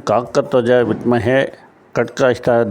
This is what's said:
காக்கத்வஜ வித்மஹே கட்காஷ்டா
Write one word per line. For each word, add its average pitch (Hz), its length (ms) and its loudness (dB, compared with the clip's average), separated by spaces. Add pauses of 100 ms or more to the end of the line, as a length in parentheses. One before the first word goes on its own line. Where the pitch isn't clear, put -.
(100)
காக்கத்வஜ 123 600 0 (180)
வித்மஹே 117 500 0 (600)
கட்காஷ்டா 123 560 0 (160)